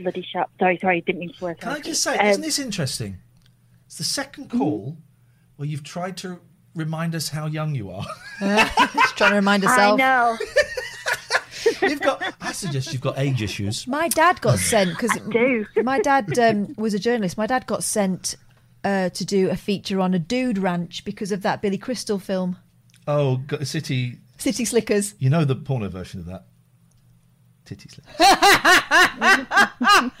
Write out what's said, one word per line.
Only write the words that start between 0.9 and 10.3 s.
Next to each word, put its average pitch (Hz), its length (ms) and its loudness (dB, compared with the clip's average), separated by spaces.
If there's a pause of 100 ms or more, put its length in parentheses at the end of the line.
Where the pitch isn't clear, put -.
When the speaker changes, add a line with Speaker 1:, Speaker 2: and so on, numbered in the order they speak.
Speaker 1:
didn't 170 180 -4
mean 175 100 -10
to - 80 -20
swear. 175 160 -6
Speaker 2:
Can - 160 -12
I 269 40 -6
Speaker 1:
Sorry. 294 100 -10
Speaker 2:
just 320 180 -4
say, 277 160 -2
Speaker 1:
Um, 202 80 4
Speaker 2:
isn't 302 160 2
this 311 160 -4
interesting? 160 600 -6 (680)
It's - 140 -18
the 165 40 -10
second 269 460 -8
Speaker 1:
Mm-hmm. 240 80 -2
Speaker 2:
call 247 400 -2 (600)
where 143 100 -8
you've 151 160 -8
tried 180 340 -8
to 180 220 -12 (340)
remind 160 400 -4
us 160 160 -6
how 151 160 -8
young 156 300 -4
you 101 160 -8
are. 92 160 -10 (160)
<laughs> - 160 -16
Speaker 3:
Just 285 760 2
trying 220 140 4
to 208 60 2
remind 202 280 4
Speaker 1:
I 202 60 4
Speaker 3:
herself. 247 300 6
Speaker 1:
know. 247 440 4